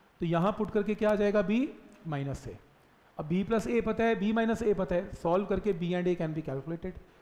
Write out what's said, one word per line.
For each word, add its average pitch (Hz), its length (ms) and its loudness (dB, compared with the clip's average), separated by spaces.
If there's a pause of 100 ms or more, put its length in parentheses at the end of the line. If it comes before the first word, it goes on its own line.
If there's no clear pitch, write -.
(220)
तो - 40 0
यहाँ 170 280 2
put 208 180 -4
करके 208 240 0
क्या 214 160 2
आ 208 40 4
जाएगा? 202 280 4
B 226 260 2 (380)
Minus 139 400 -4
A। - 100 -12 (600)
अब 156 80 -6
B 175 180 0
plus 220 240 0
ए 233 140 2
पता 226 220 0
है, 226 120 4
B 196 180 0
minus 226 280 2
ए 214 140 2
पता 185 200 0
है, 190 200 -2
Solve 185 300 0
करके 190 300 0
B 175 180 -2
and 180 140 0
a 180 80 2
can 160 180 -4
be 156 120 -6
calculated। 151 540 -8 (220)